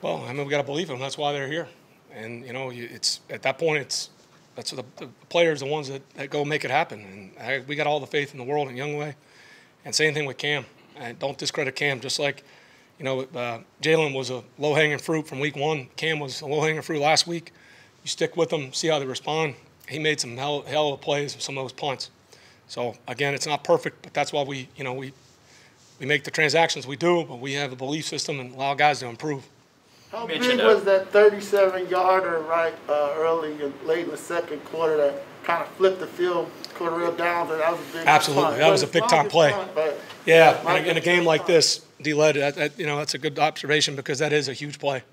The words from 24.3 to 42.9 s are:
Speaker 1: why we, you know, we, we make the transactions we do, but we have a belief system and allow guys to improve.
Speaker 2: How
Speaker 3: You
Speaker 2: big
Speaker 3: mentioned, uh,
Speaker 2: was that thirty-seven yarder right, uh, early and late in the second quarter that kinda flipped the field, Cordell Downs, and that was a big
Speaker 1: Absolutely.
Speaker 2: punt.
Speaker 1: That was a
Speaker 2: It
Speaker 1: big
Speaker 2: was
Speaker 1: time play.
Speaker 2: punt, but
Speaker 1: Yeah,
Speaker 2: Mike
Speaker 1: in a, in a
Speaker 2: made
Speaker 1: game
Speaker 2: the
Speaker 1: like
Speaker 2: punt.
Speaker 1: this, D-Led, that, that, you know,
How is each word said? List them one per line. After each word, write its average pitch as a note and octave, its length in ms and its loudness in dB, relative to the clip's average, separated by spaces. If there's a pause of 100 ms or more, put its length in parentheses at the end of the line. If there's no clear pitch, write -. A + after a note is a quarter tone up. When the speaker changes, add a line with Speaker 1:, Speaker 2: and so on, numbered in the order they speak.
Speaker 1:
why D3 80 0
we, C3+ 340 -6
you C#3+ 80 -12
know, B2+ 100 -6
we, C3+ 200 -10 (840)
we C#3+ 80 -8
make D3 160 0
the - 80 -10
transactions D3+ 560 2
we C#3+ 80 -8
do, E3+ 300 2
but C3 140 -14
we C3+ 140 -8
have C#3+ 180 -4
a C3 40 -12
belief C#3 300 -6
system D3 340 -6
and B2+ 160 -12
allow C#3 180 -2
guys C#3+ 280 4
to B2+ 60 -8
improve. C3 360 -6 (680)
Speaker 2:
How A3+ 120 -8
Speaker 3:
You A3+ 60 -8
Speaker 2:
big D#4 120 -2
Speaker 3:
mentioned, B3 200 4
uh, G#3 60 6
Speaker 2:
was G#3 180 8
that F#3+ 240 4
thirty-seven G3 800 6
yarder F#3 520 4
right, E3 320 0 (140)
uh, D3 300 2
early D#3 440 0
and C#3 120 -4 (100)
late E3 220 0
in D3 60 -6
the D3 60 -8
second E3+ 480 -6
quarter D#3+ 320 0
that C#3+ 260 2 (220)
kinda - 220 0 (100)
flipped F#3+ 220 4
the E3 80 -6
field, F3 420 -2 (260)
Cordell E3+ 420 -2
Downs, F3 340 0
and D#3+ 80 -2
that D#3+ 120 2
was E3+ 100 -4
a D3 160 -10
big E3 100 -2
Speaker 1:
Absolutely. D3 380 6
Speaker 2:
punt. C#3+ 140 0
Speaker 1:
That D#3 120 8
was - 120 4
a C#3+ 40 -2
Speaker 2:
It - 60 -8
Speaker 1:
big E3 100 4
Speaker 2:
was - 80 4
Speaker 1:
time E3 160 6
play. D3+ 240 6
Speaker 2:
punt, F#3 240 -2
but D3+ 240 0 (260)
Speaker 1:
Yeah, E3 380 8
Speaker 2:
Mike E3+ 180 2
Speaker 1:
in D#3 60 0
a, - 20 0
in - 20 4
a - 40 4
Speaker 2:
made D#3+ 80 0
Speaker 1:
game F3 200 6
Speaker 2:
the E3+ 40 4
Speaker 1:
like D#3 140 4
Speaker 2:
punt. - 60 -6
Speaker 1:
this, D#3+ 380 4 (160)
D-Led, D3+ 340 4
that, C#3+ 200 0
that, D3+ 240 -4
you F3+ 60 -4
know, D3 120 -2